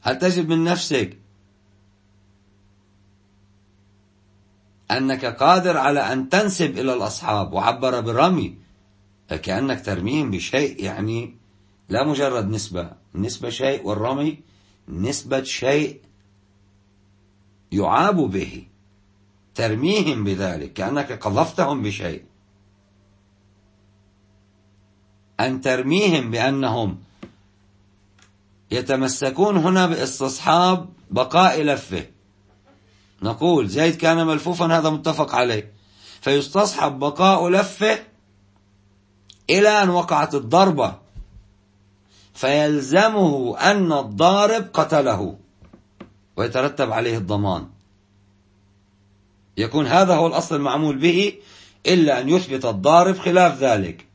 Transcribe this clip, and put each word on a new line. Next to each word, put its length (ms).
هل 180
تجد 300
من 140
نفسك 560
أنك 340
قادر 520
على 360
أن 160
تنسب 480
إلى 160
الأصحاب؟" 600
وعبر 460
بالرمي، 580
كأنك 580
ترميهم 460
بشيء، 520
يعني، 540
لا 140
مجرد 460
نسبة، 420
النسبة 340
شيء 380
والرمي 520
نسبة 560
شيء 580
يعاب 440
به، 520
ترميهم 680
بذلك 500
كأنك 380
قذفتهم 720
بشيء. 400
أن 220
ترميهم 680
بأنهم 680
يتمسكون 840
هنا 280
باستصحاب 1040
بقاء 500
لفه. 460
نقول: 460
"زيد 280
كان 320
ملفوفاً"، 380
هذا 240
متفق 460
عليه، 380
فيستصحب 800
بقاء 500
لفه 500
إلى 340
أن 60
وقعت 460
الضربة، 640
فيلزمه 1200
أن 340
الضارب 840
قتله، 640
ويترتب 540
عليه 260
الضمان. 520
يكون 300
هذا 280
هو 120
الأصل 280
المعمول 420
به، 420
إلا 360
أن 80
يثبت 360
الضارب 520
خلاف 420
ذلك 560